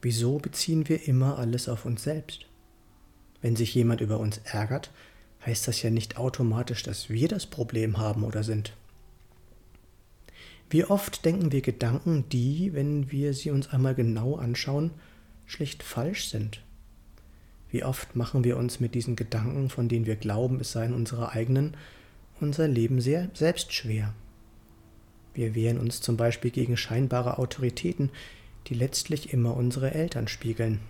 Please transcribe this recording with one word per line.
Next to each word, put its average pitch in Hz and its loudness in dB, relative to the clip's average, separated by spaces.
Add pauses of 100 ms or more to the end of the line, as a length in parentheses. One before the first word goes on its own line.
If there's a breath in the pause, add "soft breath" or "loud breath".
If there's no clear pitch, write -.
Wieso 120 2
beziehen 156 0
wir 160 0
immer 131 4
alles 120 -2
auf 120 -4
uns 120 -2
selbst? - -6 (960)
Wenn 113 2
sich 113 0
jemand 117 4
über 110 0
uns 107 -2
ärgert, 110 -4 (540 loud breath)
heißt 117 -2
das 120 -2
ja 117 0
nicht 113 0
automatisch, 120 0
dass - -6
wir 120 2
das 208 -2
Problem 110 -2
haben 107 0
oder 107 -2
sind. 107 -2 (1900 loud breath)
Wie 156 6
oft 196 0
denken 165 4
wir 135 4
Gedanken, 139 2
die, 147 2
wenn 143 0
wir 143 0
sie 135 -4
uns 139 0
einmal 131 2
genau 117 2
anschauen, 139 0 (540 loud breath)
schlicht - -6
falsch 156 -4
sind? 107 -4 (1080 soft breath)
Wie - -2
oft - -4
machen 131 2
wir 123 4
uns 120 -2
mit 120 0
diesen 120 0
Gedanken, 120 -2
von 120 0
denen 117 2
wir 107 0
glauben, 120 0
es 117 -6
seien 113 0
unsere 117 -2
eigenen, 131 2 (600 loud breath)
unser 151 2
Leben 123 4
sehr 160 2
selbst - 0
schwer? 107 -2 (1200)
Wir 113 0
wehren 117 4
uns 117 -2
zum 117 0
Beispiel 117 2
gegen 123 2
scheinbare 123 0
Autoritäten, 135 0 (560 loud breath)
die 127 -4
letztlich 139 -2
immer 120 2
unsere 127 0
Eltern 156 -2
spiegeln. 113 -2 (100)